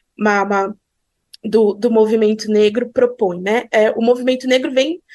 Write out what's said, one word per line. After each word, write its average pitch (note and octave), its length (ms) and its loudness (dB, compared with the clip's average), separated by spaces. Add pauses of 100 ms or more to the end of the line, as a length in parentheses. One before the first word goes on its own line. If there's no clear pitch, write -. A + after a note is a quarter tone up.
(160)
uma, G#3 280 2
uma, G3+ 320 -2 (680)
do, G#3+ 320 2
do A3 160 -2
movimento G#3+ 580 2
negro, G#3+ 400 2
propõe, G#3 520 -2
né? A3 320 -4
É, A3 180 2
o - 100 -6
movimento B3 460 0
negro B3+ 260 0
vem C#4+ 300 -2 (120)